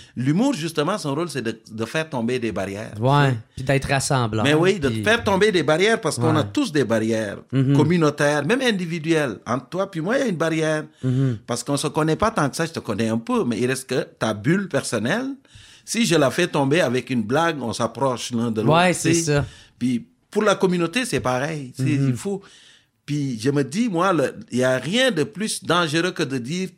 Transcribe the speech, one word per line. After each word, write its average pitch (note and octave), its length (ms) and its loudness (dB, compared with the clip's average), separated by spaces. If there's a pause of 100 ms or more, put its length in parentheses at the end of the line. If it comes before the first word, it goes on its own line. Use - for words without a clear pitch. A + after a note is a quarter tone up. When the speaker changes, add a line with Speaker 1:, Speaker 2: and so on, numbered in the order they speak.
(160)
Speaker 1:
l'humour, E3+ 380 2
justement, E3 440 -2
son C#3+ 160 -4
rôle, E3 160 -4
c'est C3+ 120 -4
de, A2 180 -4 (100)
de A2 160 -6
faire D#3 240 -4
tomber B2 300 -2
des A2+ 140 -2
barrières. G2 480 -6
Speaker 2:
Ouais, C#3 300 4
Speaker 1:
Tu A#2+ 40 0
sais ? - 20 -2 (200)
Speaker 2:
puis C3+ 80 -8
d'être C#3 240 0
rassemblant, B2 540 0
Speaker 1:
Mais C#3+ 100 4
oui, F3+ 260 4
de C#3 80 0
Speaker 2:
puis A2 160 -2
Speaker 1:
faire A3+ 220 2
tomber G#3 260 4
des F3+ 120 2
barrières F#3 360 2
parce D#3 180 -2
qu'on A#2+ 160 2
Speaker 2:
Ouais. D#3 60 4
Speaker 1:
a C#3+ 40 2
tous A3+ 280 -2
des C#3+ 140 2
barrières A2 540 0 (120)
Speaker 2:
Mhm. C3+ 240 4
Speaker 1:
communautaires, D3 720 4
même A#3+ 160 0
individuelles. E3 840 0
Entre B2 220 -4
toi F#3+ 240 -4
puis E3 80 -8
moi, F#3 180 -2
il C#4+ 40 0
y - 20 -2
a B3+ 40 -2
une F3+ 100 -2
barrière. D#3 480 -2 (180)
Speaker 2:
Mhm. B2+ 420 0
Speaker 1:
Parce A#2+ 200 -6
qu'on C#3+ 120 -2
se D3+ 100 -4
connaît D#3 280 0
pas G#3 160 0
tant F3 180 0
que E3 60 -8
ça, E3 100 -2
je D#3+ 60 -6
te - 80 -8
connais A2 300 -2
un A2+ 80 0
peu, A3+ 260 0
mais A#2 160 -2
il B2 80 2
reste C3 220 -4
que - 180 -2 (100)
ta A2 160 0
bulle E3+ 360 0
personnelle, C#3 640 -2 (520)
si G#3 220 0
je E3+ 100 2
la C#3 160 4
fais F3 160 0
tomber D3 320 2
avec B2+ 300 0
une B2 140 0
blague, D3+ 380 0
on A2+ 120 -4
s'approche B2 580 -2
l'un A#2 200 -2
de G#2+ 100 -2
l'autre, C#3+ 160 4
Speaker 2:
Ouais, F3+ 160 4
Speaker 1:
tu - 80 -4
Speaker 2:
c'est D#3+ 140 2
Speaker 1:
sais. D#3+ 180 0
Speaker 2:
ça. C#3+ 120 2 (320)
Speaker 1:
Puis B2 300 -2 (240)
pour G#3 120 0
la G3+ 120 4
communauté, F3+ 480 0
c'est - 160 -2
pareil. B2+ 560 -4
Tu B2+ 80 -2
sais, C3+ 160 2
Speaker 2:
Mhm. C3+ 80 2
Speaker 1:
il B2+ 80 2
faut. G2+ 260 -6 (640)
Puis C#3 340 -4
je B2+ 120 0
me C#3+ 120 2
dis, F3 240 -2
moi, F#3 260 2
le, C#3+ 200 0 (180)
il A#2 60 -2
y B2 60 4
a C3 160 2
rien A#3 320 0
de D#3 120 0
plus - 400 -6
dangereux E3+ 460 2
que F3+ 140 -4
de C3+ 160 -2
dire, F3 380 -4